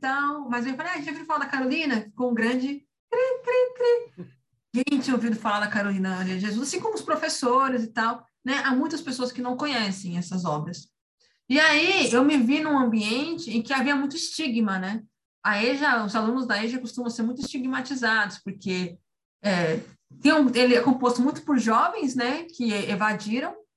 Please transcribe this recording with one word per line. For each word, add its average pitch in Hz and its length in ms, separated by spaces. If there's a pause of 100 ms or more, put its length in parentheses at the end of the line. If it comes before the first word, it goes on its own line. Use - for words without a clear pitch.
tal, 285 500
mas 240 160
eu 262 80
falei, 339 180
"Ah, 330 80
já 311 120
ouviu 320 120
falar 302 200
da 269 60
Carolina?" 262 500
Ficou 247 320
um - 20
grande 254 500 (240)
cri, 508 360
cri, 494 720
cri. - 140 (440)
Ninguém 254 240
tinha 254 160
ouvido 220 220
falar 208 240
da 208 80
Carolina 196 480
Maria 185 180
de 185 60
Jesus, 214 260
assim 370 140
como 440 160
os - 60
professores 262 800
e 220 80
tal, 233 340 (180)
né? 269 200
Há 262 100
muitas 302 260
pessoas 254 300
que - 100
não 247 160
conhecem 208 600
essas 180 260
obras. 160 440 (600)
E 277 120
aí 320 520
eu 247 120
me 294 120
vi 262 220
num 311 180
ambiente 240 800
em 226 60
que - 100
havia 269 220
muito 277 220
estigma, 226 640
né? 202 200 (440)
A 208 180
eja, 262 420
os 208 120
alunos 226 320
da 214 160
eja 247 160
costumam 240 300
ser 233 120
muito 254 200
estigmatizados, 254 960
porque, 185 600 (420)
é, 175 380 (420)
tem 302 120
um, 302 200
ele 247 220
é 226 60
composto 240 420
muito 294 200
por 277 180
jovens, 254 560
né, 254 260
que 240 300
evadiram, 208 840 (220)